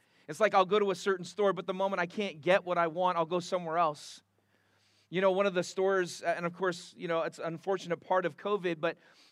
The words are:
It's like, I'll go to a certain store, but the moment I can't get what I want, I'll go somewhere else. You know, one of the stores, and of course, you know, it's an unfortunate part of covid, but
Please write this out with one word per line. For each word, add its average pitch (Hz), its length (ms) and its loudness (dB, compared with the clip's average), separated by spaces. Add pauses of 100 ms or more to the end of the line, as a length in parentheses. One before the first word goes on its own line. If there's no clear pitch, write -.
(280)
It's 156 120 -4
like, 208 140 4
I'll 190 120 6
go 196 120 4
to 202 120 2
a 185 40 2
certain 185 300 -2
store, 196 300 2
but 180 120 -10
the 190 60 -4
moment 190 280 -2
I 175 60 0
can't 180 360 -6
get 180 240 4
what 175 100 0
I 170 120 2
want, 175 280 0
I'll 170 80 2
go 170 160 -2
somewhere 175 380 -4
else. 156 420 -2 (880)
You 175 140 -2
know, 190 80 6
one 196 160 2
of 190 80 0
the 180 80 2
stores, 190 580 0
and 170 240 -2
of 170 80 -4
course, 175 460 -4
you 175 100 -8
know, 165 140 0
it's 170 160 -6
an - 80 -6
unfortunate 175 560 -4
part 185 240 2
of 147 100 -4
covid, 185 420 -2
but 160 200 -2 (340)